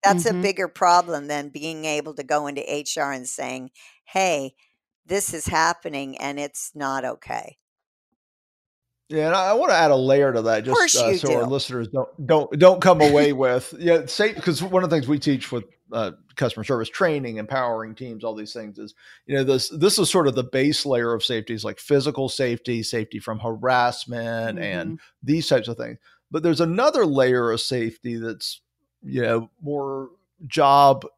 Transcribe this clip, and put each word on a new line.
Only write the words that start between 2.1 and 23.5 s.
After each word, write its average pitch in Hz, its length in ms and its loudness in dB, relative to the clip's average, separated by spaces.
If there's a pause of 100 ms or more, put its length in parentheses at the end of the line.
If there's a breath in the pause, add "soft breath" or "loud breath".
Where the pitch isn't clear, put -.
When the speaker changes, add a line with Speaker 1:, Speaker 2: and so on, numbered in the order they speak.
Speaker 1:
to 139 100 -10
go 147 220 -2
into 143 160 -8 (100)
H 147 260 -6
R 143 140 -2
and 127 160 -8
saying, 131 440 -10 (320 soft breath)
"Hey, 160 500 -2 (520)
this 196 280 -4
is 156 140 -8
happening 160 720 -2
and 143 200 -8
it's - 360 -10
not 135 300 -4
okay." - 520 -10 (1500)
Speaker 3:
Yeah, 156 180 0
and 170 80 2
I, 190 160 2
I - 20 4
wanna 269 200 2
add 160 180 6
a 139 40 6
layer 135 380 4
to 113 100 0
that, 113 240 2
Speaker 1:
Of 135 60 0
course 120 200 4
Speaker 3:
just, 123 100 2
uh, 113 60 2
Speaker 1:
you 190 100 2
Speaker 3:
so 135 160 0
our 120 100 2
Speaker 1:
do. 123 40 -4
Speaker 3:
listeners 127 400 -4
don't, 131 360 -6
don't, 151 340 2
don't 180 220 8
come 180 200 6
away 147 320 6
Speaker 1:
<laughs> 131 120 0
Speaker 3:
with, 123 320 0
yeah, 165 300 2
safe, 214 340 0
'cause 160 220 -2
one 180 200 2
of 175 60 -2
the 165 60 2
things 135 120 0
we 147 120 0
teach 139 320 -2
with, 120 140 -8 (260)
uh, 110 200 -4 (240)
customer - 280 -4
service 117 260 -4
training, 123 480 -2
empowering 110 560 -6
teams, 117 300 -14
all 113 100 -6
these 107 200 -12
things 107 260 -14
is, 107 160 -16 (320 soft breath)
you 139 80 -2
know, 135 80 2
this, 131 260 2
this 202 300 2
is 180 100 2
sort 170 180 2
of 131 60 0
the 123 100 -2
base 139 440 0
layer 120 260 0
of 110 100 -4
safety 113 300 -4
is, 104 100 -8
like, 107 160 -8
physical 139 500 0
safety, 120 520 -4
safety 110 380 -6
from - 200 -8
harassment, 117 1160 -4